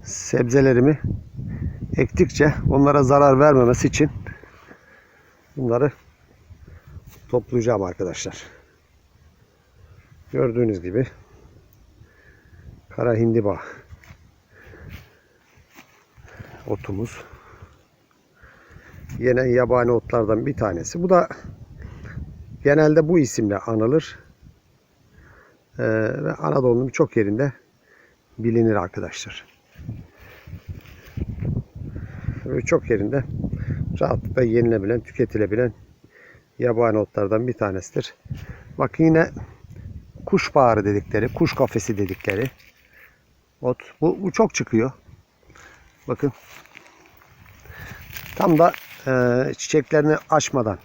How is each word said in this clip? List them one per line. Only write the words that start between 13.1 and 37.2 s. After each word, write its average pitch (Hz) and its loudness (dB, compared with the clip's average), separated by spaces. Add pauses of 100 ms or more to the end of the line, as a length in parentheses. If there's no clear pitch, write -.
hindiba 113 2 (3000)
otumuz. 104 -8 (1900)
Yine 123 2
yabani 123 2
otlardan 113 0
bir 139 -4
tanesi. 104 -4
Bu 180 -2
da 180 4 (1300)
genelde 151 6
bu 175 4
isimle 110 0
anılır. 117 0 (1600)
Ee, 123 -4 (400)
ve 156 -4
Anadolu'nun 135 0
birçok 131 0
yerinde 113 0 (840)
bilinir 113 2
arkadaşlar. 90 -8 (3000)
Ve 131 -4
birçok 156 -2
yerinde 113 -2 (800)
rahatlıkla 120 -2
yenilebilen, 113 0
tüketilebilen 110 -2 (880)
yabani 117 2
otlardan 107 -2